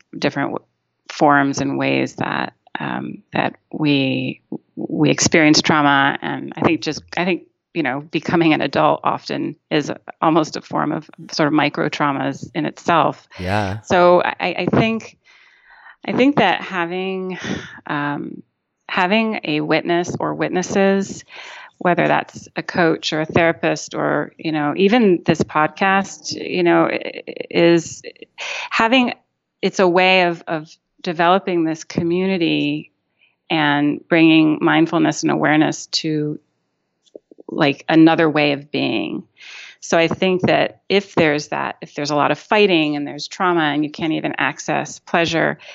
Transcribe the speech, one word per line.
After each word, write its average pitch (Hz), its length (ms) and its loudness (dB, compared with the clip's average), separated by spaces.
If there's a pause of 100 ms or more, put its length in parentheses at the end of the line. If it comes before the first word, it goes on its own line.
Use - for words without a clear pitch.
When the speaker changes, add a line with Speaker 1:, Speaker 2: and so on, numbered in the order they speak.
(180)
Speaker 1:
different 139 340 -2
w-, - 140 -8 (420)
forms 143 520 4
and 139 180 -2
ways 135 380 -2
that, - 360 -4 (260)
um, - 440 -8 (100)
that 139 240 -2 (160)
we, 135 720 -2 (340)
we - 340 0
experience 151 520 4
trauma. 143 580 2
And 135 360 -8
I - 60 -14
think 160 200 0
just, 151 200 -8 (140)
I 170 80 -2
think, 180 200 -4 (280)
you 165 100 -4
know, 135 180 -4
becoming 165 520 0
an 147 80 2
adult 151 440 0
often 139 520 -4 (140)
is 147 200 -2 (300)
almost 160 360 0
a - 40 -8
form 147 320 -4
of - 160 -8 (220)
sort 160 160 0
of 147 60 0
micro 151 360 0
traumas 139 680 -4
in 151 120 -4
itself. - 640 0 (100)
Speaker 2:
Yeah. 101 440 -2
Speaker 1:
So 180 400 4
I, - 440 -4
I - 0 -
think, 220 500 -2 (880)
I - 80 -4
think 277 240 2
that 196 240 2
having, 185 800 -6 (480)
um, 147 560 -6 (460)
having 214 560 0
a 151 160 -2
witness 165 580 -2
or 151 160 -4
witnesses, 196 880 -2 (540)
whether 170 300 2
that's - 480 -4
a 165 60 -8
coach - 500 0
or 156 80 -4
a 156 60 -2
therapist 165 680 0
or, 147 420 -2
you 160 160 -6
know, 147 240 -2
even 196 480 4
this 165 180 0
podcast, 190 920 -2
you - 300 -4
know, 170 240 4
i-, - 360 -6 (280)
is 170 520 2 (680)
having, 240 440 2 (480)
it's 190 160 -2
a 190 100 4
way 185 360 4
of, 175 240 -2
of 160 280 -8 (260)
developing 175 600 2
this 160 200 -4
community 170 1080 -2 (580)
and 147 600 0
bringing 160 520 4
mindfulness 160 600 2
and 156 80 0
awareness 151 560 0
to, 151 520 -4 (1120)
like, 143 360 0
another 160 400 6
way 147 240 2
of 143 180 -8
being. 127 520 -4 (580)
So - 160 -2
I 165 100 4
think 185 360 0
that 151 460 0
if 196 260 -2
there's 151 340 2
that, 139 320 -6
if - 140 -18
there's 147 160 -6
a 151 60 0
lot 139 140 2
of 143 80 0
fighting 180 560 2
and 143 120 -6
there's 143 200 -10
trauma 175 360 0 (100)
and 151 100 0
you 147 80 -4
can't 160 220 -4
even 156 260 -4
access 143 600 -4
pleasure, 156 600 0 (160)